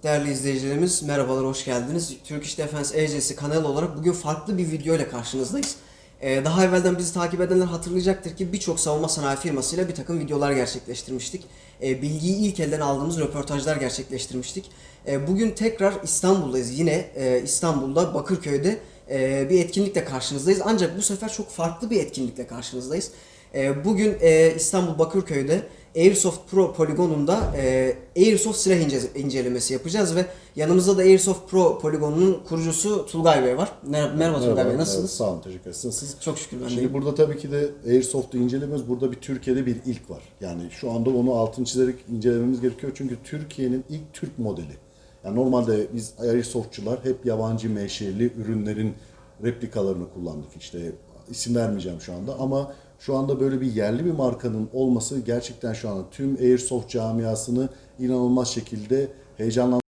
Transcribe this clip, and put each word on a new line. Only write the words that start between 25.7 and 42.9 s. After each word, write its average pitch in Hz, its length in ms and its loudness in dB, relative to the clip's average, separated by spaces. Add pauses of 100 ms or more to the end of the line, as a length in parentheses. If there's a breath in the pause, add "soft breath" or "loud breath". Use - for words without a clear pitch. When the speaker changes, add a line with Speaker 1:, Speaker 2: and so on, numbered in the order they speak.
Speaker 1:
Airsoft 180 560 4
Pro 185 220 4
poligonunda, 156 680 2 (180)
e, 131 380 2 (220)
Airsoft 208 420 6
silah 190 180 4
ince-, 139 420 0
incelemesi 127 540 -2
yapacağız 165 420 0
ve 180 100 2 (300 loud breath)
yanımızda 180 420 4
da 185 40 4
Airsoft 190 500 6
Pro 180 280 6
poligonunun 156 720 2
kurucusu 165 560 0
Tulgay 160 400 4
Bey 127 120 2
var. 185 140 -2 (180)
Mer-, 147 260 0
merhaba 160 240 2
Tulgay 120 140 4
Speaker 2:
Merhaba, 85 160 4
Speaker 1:
Bey, 131 80 2
nasılsınız? 98 320 0
Speaker 2:
evet, - 80 -8
sağ 104 140 0
olun, 85 100 -6
teşekkür 92 200 -12
ederim. 90 120 -14
Siz - 120 -10
nasılsınız? 131 380 -8
Speaker 1:
Çok 156 140 -4
şükür, - 240 -10
ben 127 60 -6
Speaker 2:
Şimdi 123 120 -2
Speaker 1:
deyim. 127 140 0
Speaker 2:
burada 139 220 -2
tabii 147 220 4
ki 139 140 -8
de 143 180 0 (180)
Airsoft'u 127 500 2
incelemiyoruz. 131 520 -2
Burada 123 220 -2
bir 120 60 -10
Türkiye'de 131 480 -2
bir 120 200 -2
ilk 120 240 -10
var. 82 140 -12 (180)
Yani 87 200 -8 (100)
şu 123 200 -8
anda 117 180 0
onu 127 240 2
altını 113 320 0
çizerek 127 300 0 (140)
incelememiz 120 520 2
gerekiyor. 127 340 -2